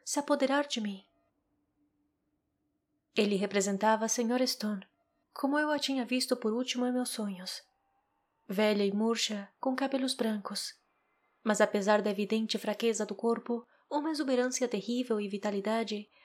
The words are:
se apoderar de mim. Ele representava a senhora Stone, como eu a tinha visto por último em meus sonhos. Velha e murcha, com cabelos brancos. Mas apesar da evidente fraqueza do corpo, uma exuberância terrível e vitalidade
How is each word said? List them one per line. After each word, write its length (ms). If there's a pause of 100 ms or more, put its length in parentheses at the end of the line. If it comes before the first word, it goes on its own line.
se 140
apoderar 480
de 160
mim. 220 (2000)
Ele 200
representava 680
a 40
senhora 380
Stone, 360 (520)
como 240
eu 100
a 80
tinha 260
visto 320
por 160
último 360
em 40
meus 180
sonhos. 520 (840)
Velha 360
e 80
murcha, 560 (120)
com 160
cabelos 400
brancos. 580 (720)
Mas 180
apesar 400
da 80
evidente 480
fraqueza 480
do 80
corpo, 540 (220)
uma 200
exuberância 580
terrível 540
e 80
vitalidade 800 (160)